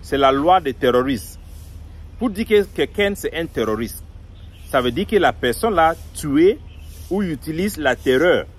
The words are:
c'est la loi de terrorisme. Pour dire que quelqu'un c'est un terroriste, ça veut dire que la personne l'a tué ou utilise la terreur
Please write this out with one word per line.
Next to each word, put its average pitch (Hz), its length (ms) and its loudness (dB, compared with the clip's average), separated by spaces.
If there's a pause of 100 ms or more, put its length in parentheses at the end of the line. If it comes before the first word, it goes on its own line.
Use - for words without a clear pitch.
c'est - 160 -4
la 135 140 6
loi 170 280 4
de 139 120 -4
terrorisme. 127 640 0 (800)
Pour 233 120 -2
dire 202 160 -6
que 208 160 4
quelqu'un 202 520 -2
c'est - 240 -8
un 165 80 -4
terroriste, 110 560 -4 (680)
ça 135 100 2
veut 123 100 0
dire 165 160 -2
que 220 100 0
la 156 160 4
personne 165 420 0
l'a 165 200 4 (200)
tué 156 440 2 (520)
ou 196 120 -2
utilise 165 540 -4
la 139 180 2
terreur 135 520 2 (120)